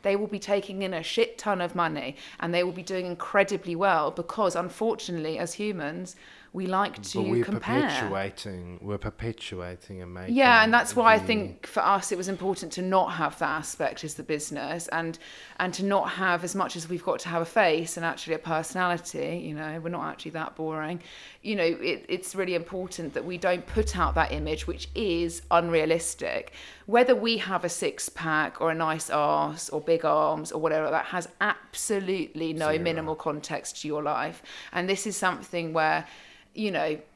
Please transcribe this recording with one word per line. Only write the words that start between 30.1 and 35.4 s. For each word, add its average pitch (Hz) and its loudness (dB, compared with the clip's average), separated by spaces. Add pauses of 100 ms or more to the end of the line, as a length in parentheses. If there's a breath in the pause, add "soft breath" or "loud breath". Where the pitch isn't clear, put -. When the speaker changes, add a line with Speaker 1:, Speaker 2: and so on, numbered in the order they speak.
Speaker 1:
or - -2
whatever, 156 2
that 160 2
has 175 -6 (100)
absolutely 185 -2
no 156 2
Speaker 2:
Zero. 160 2
Speaker 1:
minimal 160 0
context 151 -6
to 151 -6
your 151 -2
life. 151 -2 (320 loud breath)
And 180 -2
this 196 0
is 208 -2
something 175 -2